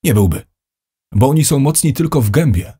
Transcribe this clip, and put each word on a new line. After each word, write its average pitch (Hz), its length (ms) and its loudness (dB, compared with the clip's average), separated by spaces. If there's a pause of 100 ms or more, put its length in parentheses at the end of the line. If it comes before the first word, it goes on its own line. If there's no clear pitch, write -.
Nie 139 100 2
byłby. 98 280 0 (720)
Bo 117 160 2
oni 156 160 2
są 143 140 0
mocni 147 340 0
tylko 160 280 -2
w 104 100 0
gębie. 117 500 -2